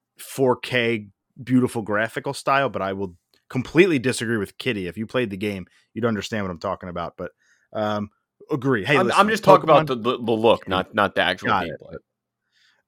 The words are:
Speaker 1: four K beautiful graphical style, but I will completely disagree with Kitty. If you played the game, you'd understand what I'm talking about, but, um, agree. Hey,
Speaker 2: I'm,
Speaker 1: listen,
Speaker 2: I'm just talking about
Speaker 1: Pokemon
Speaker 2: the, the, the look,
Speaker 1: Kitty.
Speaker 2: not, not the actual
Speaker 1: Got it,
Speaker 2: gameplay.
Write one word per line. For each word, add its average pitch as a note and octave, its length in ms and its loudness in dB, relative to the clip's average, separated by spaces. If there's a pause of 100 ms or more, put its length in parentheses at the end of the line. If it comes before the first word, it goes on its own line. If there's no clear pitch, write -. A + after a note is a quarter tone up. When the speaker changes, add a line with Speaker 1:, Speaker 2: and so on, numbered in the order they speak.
(180)
Speaker 1:
four B2+ 380 0
K A#2 520 -2 (340)
beautiful B2 380 2
graphical A2 540 -2
style, C#3 340 0
but G2+ 140 -6
I G2 100 -2
will G2 240 -8 (320)
completely D#3 500 2
disagree A#2 380 -2
with G2 220 -4
Kitty. G#2 280 -4
If E2+ 100 -8
you G#2+ 100 -6
played B2 240 -2
the G2+ 60 -8
game, G2 300 -6 (280)
you'd A2 100 -4
understand G#2+ 400 -2
what F#2 60 -6
I'm F2 80 -10
talking F#2+ 300 -6
about, F2 280 -8
but, F2 160 -10 (400)
um, G#2+ 380 -4 (400)
agree. B2+ 340 0
Hey, C#3+ 140 2
Speaker 2:
I'm, - 80 2
Speaker 1:
listen, E3 140 2
Speaker 2:
I'm G3+ 80 4
just G#3+ 160 -2
talking F3+ 200 6
about D#3 220 6
Speaker 1:
Pokemon - 20 -4
Speaker 2:
the, C3 80 -2
the, A#2 280 -2
the A2+ 80 0
look, A2 280 4
Speaker 1:
Kitty. - 100 -10
Speaker 2:
not, F#2 240 -2
not G2+ 200 2
the F#2+ 80 2
actual F#2 260 -2
Speaker 1:
Got F#2+ 180 0
it, D#2 60 -8
Speaker 2:
gameplay. - 200 -18 (960)